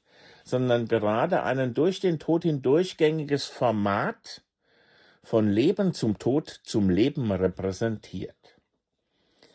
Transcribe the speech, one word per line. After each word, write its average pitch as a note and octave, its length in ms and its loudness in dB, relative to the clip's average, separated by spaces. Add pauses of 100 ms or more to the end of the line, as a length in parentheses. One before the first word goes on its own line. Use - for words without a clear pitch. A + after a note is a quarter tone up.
(440)
sondern B2 440 0
gerade A2+ 560 0
einen B2+ 300 -2
durch F3+ 260 0
den E3+ 200 0
Tod E3 240 0
hindurchgängiges D3+ 1040 0
Format A2 960 -2 (800)
von G#2+ 280 2
Leben E3 440 2
zum A2 260 -2
Tod, C3+ 300 -2 (140)
zum G#2 260 0
Leben A2+ 420 2
repräsentiert. F#2+ 1300 -4 (960)